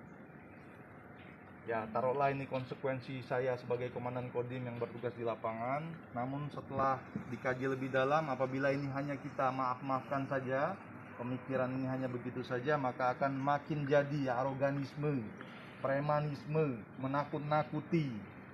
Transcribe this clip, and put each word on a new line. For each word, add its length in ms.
Ya, 240
taruhlah 400
ini 160
konsekuensi 720
saya 400
sebagai 320
komandan 400
Kodim 320
yang 160
bertugas 320
di 80
lapangan. 640
Namun 320
setelah 480
dikaji 480
lebih 160
dalam, 400
apabila 400
ini 240
hanya 240
kita 320
maaf-maafkan 720
saja, 480
pemikiran 560
ini 80
hanya 240
begitu 320
saja, 320
maka 400
akan 240
makin 480
jadi 480
aroganisme, 880
premanisme, 1040
menakut-nakuti, 1120